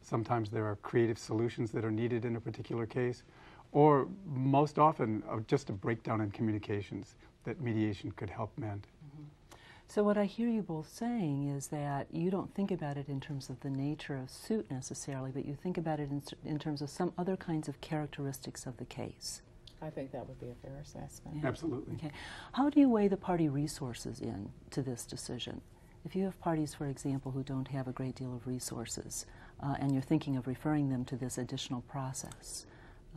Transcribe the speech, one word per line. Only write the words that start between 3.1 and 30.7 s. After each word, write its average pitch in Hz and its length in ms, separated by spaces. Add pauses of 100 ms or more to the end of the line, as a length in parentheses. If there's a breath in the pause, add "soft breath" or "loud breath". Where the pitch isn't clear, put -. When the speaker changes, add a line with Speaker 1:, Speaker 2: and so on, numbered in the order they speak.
Speaker 1:
or 147 340 (180)
most 139 540
often, 143 500
uh, 110 200
just 143 200
a - 40
breakdown 113 480
in 107 100
communications 104 840 (260 loud breath)
that 117 180
mediation 110 520
could 104 180
help - 260
mend. 101 300 (180)
Speaker 2:
Mm-hmm. 147 200 (640 loud breath)
So 208 160
what 208 120
I 208 80
hear 233 240
you 226 140
both 156 260
saying 160 600
is 139 200
that 143 440
you 165 180
don't 185 240
think 196 160
about 151 260
it 143 120
in 139 120
terms 139 300
of 127 100
the 139 100
nature 143 460
of 127 140
suit - 400
necessarily, 135 600
but 135 120
you 143 120
think 180 200
about 160 220
it 147 140
in, 143 100 (220)
in 143 160
terms 151 220
of 143 60
some 175 300
other 180 180
kinds 156 300
of 139 140
characteristics 143 840
of 127 120
the 127 80
case. - 580 (400)
Speaker 3:
I 156 80
think 139 220
that 123 160
would 131 100
be 123 120
a 120 40
fair 135 260
assessment. 147 640
Speaker 1:
Yeah. 170 60
Absolutely. 131 480
Speaker 2:
Okay. 156 160 (400 loud breath)
How 285 180
do 294 80
you 277 100
weigh 208 200
the 190 80
party 170 320
resources 139 720
in 110 300 (200)
to 143 120
this 127 220
decision? - 560 (440 loud breath)
If - 100
you 190 80
have 190 180
parties, 156 340
for 151 120
example, 135 460
who 135 100
don't 131 240
have 131 220
a 123 40
great 127 220
deal 127 180
of 117 140
resources, 123 800 (340 loud breath)
uh, 139 200
and 139 120
you're 135 100
thinking 139 340
of 120 100
referring 143 420